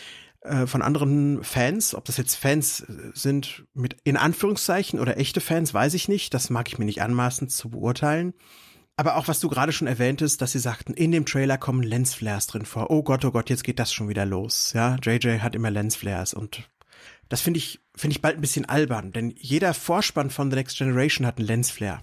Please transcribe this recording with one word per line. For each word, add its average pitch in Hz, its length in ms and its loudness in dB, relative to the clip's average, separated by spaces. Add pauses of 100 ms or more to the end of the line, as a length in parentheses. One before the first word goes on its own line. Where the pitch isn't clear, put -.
(420)
äh, 127 260 0
von 131 140 0
anderen 143 600 4
Fans. 143 520 0
Ob - 100 -8
das - 120 -4
jetzt 127 180 -2
Fans, 143 460 0
äh, - 320 -14
sind - 600 -2
mit 127 300 -4
in 139 140 2
Anführungszeichen 190 840 2
oder - 180 0
echte 135 220 0
Fans, 160 340 0
weiß 131 200 2
ich 185 160 -2
nicht. 202 240 0
Das 131 160 -2
mag 120 180 0
ich - 100 -10
mir 110 80 0
nicht 104 160 -2
anmaßen 123 460 0
zu - 220 -6
beurteilen. 147 640 0 (680)
Aber 143 160 2
auch, 156 120 0
was 160 120 0
du 180 80 0
gerade 147 260 2
schon 156 140 0
erwähntest, 127 540 2
dass 123 120 -2
sie 131 60 0
sagten, 117 360 -4
in 165 160 4
dem 160 160 4
Trailer 135 320 2
kommen 127 240 0
Lensflares 110 640 0
drin 107 180 -6
vor. - 240 -4
Oh 151 140 4
Gott, 131 220 2
oh 123 60 2
Gott, 117 200 0
jetzt 123 120 0
geht 123 140 -2
das - 160 0
schon 104 160 -4
wieder 101 160 0
los. 98 480 -2
Ja, 120 300 2
J 117 200 2
J 113 180 2
hat 110 120 -2
immer 113 160 0
Lensflares 101 640 -2
und 107 340 -10 (600)
das 131 120 -2
finde 170 180 2
ich, - 200 -8 (160)
finde 147 200 -2
ich - 80 -8
bald 156 120 2
ein 156 60 -8
bisschen 147 240 -2
albern, 123 460 0
denn 117 260 -4
jeder 156 380 0
Vorspann 160 560 0
von 139 180 0
The 131 60 0
Next 131 220 -2
Generation 131 500 2
hat 117 100 -2
einen 113 100 0
Lensflare. 110 560 0